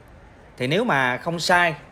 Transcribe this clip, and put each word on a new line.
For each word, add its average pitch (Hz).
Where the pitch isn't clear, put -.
Thì 127
nếu 180
mà 135
không 170
sai, 175